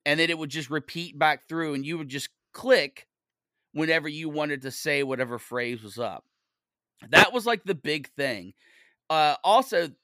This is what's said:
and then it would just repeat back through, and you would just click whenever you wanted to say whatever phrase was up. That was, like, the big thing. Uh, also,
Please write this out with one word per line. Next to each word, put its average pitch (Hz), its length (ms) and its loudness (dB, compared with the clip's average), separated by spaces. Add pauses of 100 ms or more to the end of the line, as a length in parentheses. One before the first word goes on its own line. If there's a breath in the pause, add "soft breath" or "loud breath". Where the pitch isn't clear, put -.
and 147 140 4
then 165 100 4
it 165 80 -2
would 156 120 -6
just 135 200 -8
repeat 156 500 -8
back 151 280 2
through, 160 260 -4
and 139 120 -6
you 165 120 -6
would 147 120 -10
just 135 200 -8 (240)
click 233 540 2 (680)
whenever 160 360 0
you 156 180 -8
wanted 147 360 -4
to 135 80 -8
say 143 320 0
whatever 127 360 -4
phrase 120 440 -6
was 107 160 -16
up. 104 260 -8 (840)
That 180 220 8
was, 233 140 -4
like, 233 180 0
the 185 120 -2
big 147 400 -4
thing. 107 380 -6 (560 soft breath)
Uh, 151 340 4
also, 185 480 4 (120)